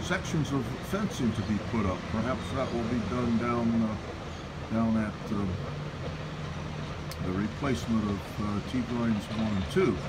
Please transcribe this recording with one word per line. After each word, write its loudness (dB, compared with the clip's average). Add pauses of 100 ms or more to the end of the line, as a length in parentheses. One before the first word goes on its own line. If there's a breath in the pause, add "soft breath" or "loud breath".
sections 0
of 2 (240)
fencing 2
to 0
be 0 (140)
put 2
up. 2 (140)
Perhaps 0 (140)
that 0
will 0
be 2 (100)
done 2
down, 2 (160)
uh, -4
down 4
at, 0 (180)
uh, 0 (1800)
the 0
replacement 2
of, 0 (220)
uh, -2
tee 0 (120)
lines 2 (140)
one 2
and 0
two. 6 (140)